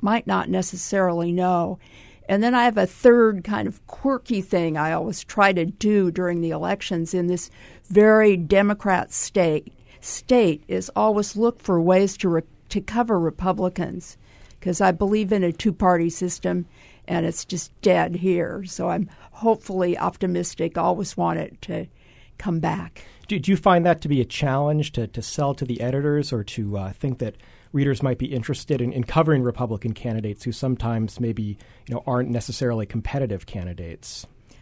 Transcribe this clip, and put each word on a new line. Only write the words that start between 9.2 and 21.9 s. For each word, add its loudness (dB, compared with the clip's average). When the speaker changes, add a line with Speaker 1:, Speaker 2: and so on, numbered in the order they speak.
Speaker 1:
state 2
is -6
always 0
look 0
for 0
ways 4
to 0
re-, 0
to -2
cover 0
Republicans, -4
'cause -2
I 6
believe 0
in 2
a 2
two-party 2
system, -4
and -2
it's -6
just -8
dead 4
here. -2
So -6
I'm -2
hopefully 0
optimistic, -4
always -2
want -2
it -10
to -8